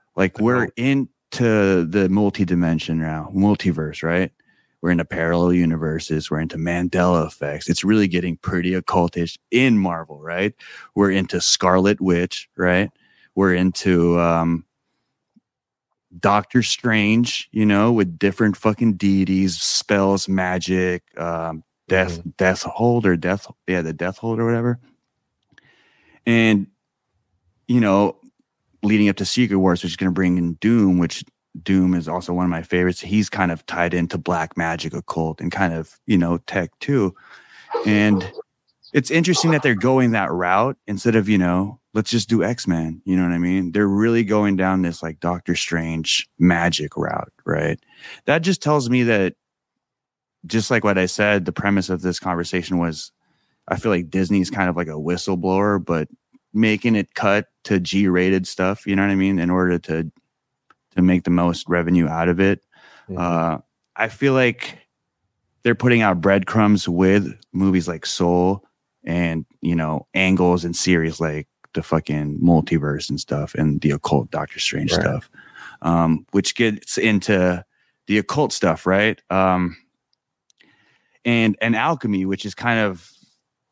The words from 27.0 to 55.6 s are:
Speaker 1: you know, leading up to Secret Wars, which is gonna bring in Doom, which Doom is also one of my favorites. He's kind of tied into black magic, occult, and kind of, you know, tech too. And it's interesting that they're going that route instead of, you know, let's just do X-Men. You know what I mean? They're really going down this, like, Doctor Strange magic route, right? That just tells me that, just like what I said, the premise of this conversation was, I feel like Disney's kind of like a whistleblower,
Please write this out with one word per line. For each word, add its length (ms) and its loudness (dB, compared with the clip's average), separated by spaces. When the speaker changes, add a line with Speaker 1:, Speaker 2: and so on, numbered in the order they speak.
Speaker 1:
you 140 2
know, 340 2
leading 260 4
up 80 -2
to 80 -4
Secret 320 0
Wars, 260 2
which 100 -6
is 40 -10
gonna 140 0
bring 260 2
in 180 -2
Doom, 420 2
which 260 -2
Doom 320 2
is 140 -2
also 240 -6
one 140 0
of 40 0
my 120 -4
favorites. 400 0
He's 280 0
kind 220 -2
of 140 -8
tied 280 -2
into 240 -2
black 380 -4
magic, 380 -6
occult, 480 -6
and 100 -6
kind 220 -2
of, 320 -10
you 120 2
know, 220 2
tech 400 -6
too. 340 0
And 460 2
it's 180 0
interesting 400 2
that 100 2
they're 140 2
going 360 2
that 200 0
route 460 0
instead 280 0
of, 120 4
you 100 4
know, 420 0
let's 160 -2
just 200 -2
do 140 2
X-Men. 640 -4
You 120 0
know 60 2
what 100 0
I 60 -2
mean? 340 -2
They're 140 2
really 360 2
going 320 0
down 280 0
this, 200 -4
like, 160 -10
Doctor 360 -4
Strange 720 -4
magic 560 2
route, 360 -6
right? 340 -2
That 160 2
just 220 0
tells 260 0
me 140 2
that, 320 2
just 240 -2
like 140 2
what 140 2
I 80 2
said, 400 0
the 80 -4
premise 360 0
of 120 -2
this 180 -2
conversation 580 -4
was, 340 -4
I 80 -2
feel 140 -2
like 180 -2
Disney's 400 0
kind 200 -2
of 60 -4
like 140 -4
a 20 -10
whistleblower, 920 -2